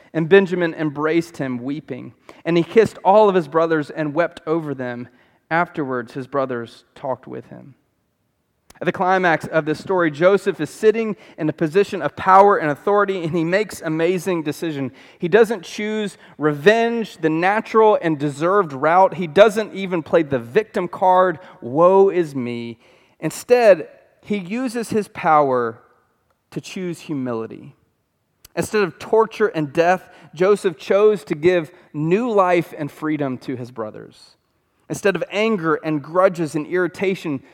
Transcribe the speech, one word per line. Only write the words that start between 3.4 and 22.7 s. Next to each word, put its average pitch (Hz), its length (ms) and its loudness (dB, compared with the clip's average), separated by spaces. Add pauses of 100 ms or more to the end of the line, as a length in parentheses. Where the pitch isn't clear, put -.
brothers 160 440 0
and 151 240 -6
wept 160 320 -2
over 156 260 -4
them. 123 340 -10 (440)
Afterwards, 143 640 -4
his 135 100 -8
brothers 127 600 -6 (100)
talked 127 320 -8
with 127 220 -14
him. 127 260 -20 (1040)
At - 40 -4
the 175 80 0
climax 185 520 0
of 160 200 -2
this 151 120 -4
story, 180 320 0
Joseph 180 520 2
is 147 80 -6
sitting 220 480 0 (200)
in 156 120 -2
a 147 40 -2
position 175 480 0
of 143 140 -4
power 196 420 6
and 151 140 0
authority, 196 520 0
and 160 120 -4
he 170 80 0
makes 185 380 -2
amazing 170 640 -2
decision. 147 500 -6 (260)
He 180 80 -4
doesn't 202 360 4
choose 214 540 -6 (200)
revenge, 214 800 0
the 160 120 0
natural 208 720 2
and 160 160 -2
deserved 151 540 0
route. 170 440 2
He 170 120 -6
doesn't 196 460 4
even 185 280 -4
play 170 220 2
the 135 160 -2
victim 175 480 -4
card, 185 520 2 (220)
"Woe 185 480 4
is 165 240 -4
me." 120 460 -8 (400)